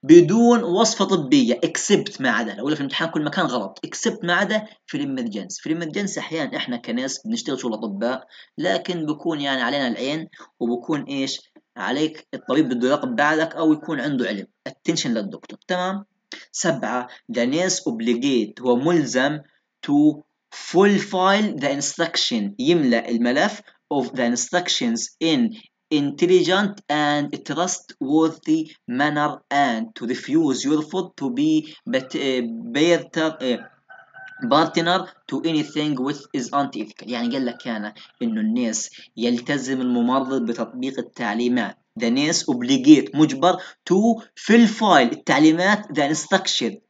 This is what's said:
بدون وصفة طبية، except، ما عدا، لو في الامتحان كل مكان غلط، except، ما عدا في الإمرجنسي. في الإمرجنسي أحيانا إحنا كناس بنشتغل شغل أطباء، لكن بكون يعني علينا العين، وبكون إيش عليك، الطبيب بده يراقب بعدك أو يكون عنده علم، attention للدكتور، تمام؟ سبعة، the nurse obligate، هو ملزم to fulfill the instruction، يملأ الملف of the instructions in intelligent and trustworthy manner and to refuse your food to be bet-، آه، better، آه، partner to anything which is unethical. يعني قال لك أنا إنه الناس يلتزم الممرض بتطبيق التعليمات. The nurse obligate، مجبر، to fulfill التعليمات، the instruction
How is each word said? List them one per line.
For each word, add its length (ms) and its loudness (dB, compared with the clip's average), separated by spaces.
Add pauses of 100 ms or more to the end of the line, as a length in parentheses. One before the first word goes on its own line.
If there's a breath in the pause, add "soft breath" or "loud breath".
بدون 600 8
وصفة 420 0
طبية، 600 4
except، 560 0
ما 80 0
عدا، 240 -2
لو 160 -6
في 40 0
الامتحان 360 -4
كل 140 -4
مكان 220 -2
غلط، 400 -6
except، 380 -4
ما 100 0
عدا 340 -2 (200 loud breath)
في 100 -8
الإمرجنسي. 640 -6
في 80 -10
الإمرجنسي 500 -4
أحيانا 380 -6
إحنا 200 -6
كناس 480 -6
بنشتغل 340 -4
شغل 140 -4
أطباء، 500 -6 (340 loud breath)
لكن 480 -4
بكون 360 -4
يعني 200 -2
علينا 260 -2
العين، 400 -4 (320 loud breath)
وبكون 440 -4
إيش 360 -6 (380)
عليك، 560 -4
الطبيب 360 0
بده 180 0
يراقب 280 0
بعدك 400 0
أو 180 2
يكون 260 -4
عنده 280 -2
علم، 200 -6 (220)
attention 380 -4
للدكتور، 600 -6
تمام؟ 380 -4 (460 loud breath)
سبعة، 560 -4 (300 loud breath)
the 40 0
nurse 360 0
obligate، 840 0
هو 140 4
ملزم 640 2 (480 soft breath)
to 340 4 (340)
fulfill 1040 2
the 80 -2
instruction، 920 -2
يملأ 500 2
الملف 520 0 (320 soft breath)
of 140 0
the 280 -2
instructions 640 -2 (220)
in 260 2 (440 loud breath)
intelligent 840 2 (160)
and 380 0 (200)
trustworthy 1120 0 (260 loud breath)
manner 440 0 (200)
and 320 2 (120)
to 100 -10
refuse 600 0
your 160 2
food 260 -6 (140)
to 80 -2
be 440 0 (160)
bet-، 260 -4
آه، 260 0 (320)
better، 680 2
آه، 280 -4 (760)
partner 560 2 (320)
to 40 -6 (100)
anything 500 -2 (100)
which 160 -6 (160)
is 120 -6
unethical. 580 -4
يعني 260 -4
قال 120 -2
لك 220 -8
أنا 260 -8 (280 loud breath)
إنه 200 -2
الناس 480 -2 (280 loud breath)
يلتزم 640 -2
الممرض 640 0
بتطبيق 540 -6
التعليمات. 800 -2 (220)
The 60 -2
nurse 380 0
obligate، 720 4
مجبر، 420 2
to 640 0 (120)
fulfill 760 4
التعليمات، 760 2 (140)
the 160 0
instruction 580 -2 (160)